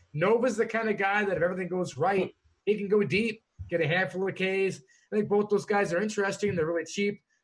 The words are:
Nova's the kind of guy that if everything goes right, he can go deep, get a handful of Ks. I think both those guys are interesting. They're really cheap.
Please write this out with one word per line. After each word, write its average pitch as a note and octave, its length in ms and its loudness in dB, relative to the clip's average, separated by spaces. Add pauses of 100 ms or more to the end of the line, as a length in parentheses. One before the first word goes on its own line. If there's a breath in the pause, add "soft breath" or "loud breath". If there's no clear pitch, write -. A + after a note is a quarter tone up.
(140)
Nova's G#3 440 2
the A3 100 0
kind A3+ 200 -2
of G#3+ 100 0
guy G3+ 280 2
that F#3 120 0
if D#3 40 0
everything F3+ 260 -2
goes F3+ 300 -4
right, F#3 320 0 (360)
he G#3 120 2
can G3+ 100 -6
go G#3 140 4
deep, G#3 400 0 (300)
get E3+ 100 0
a D3 60 0
handful F#3 400 0
of - 80 -4
Ks. F#3+ 460 -2 (300 soft breath)
I G3+ 40 -2
think G#3 140 0
both G#3 200 2
those G#3 160 2
guys G3+ 280 2
are F3 80 2
interesting. G3+ 540 -2
They're D#3+ 120 0
really E3 180 -2
cheap. G3+ 360 -2 (220)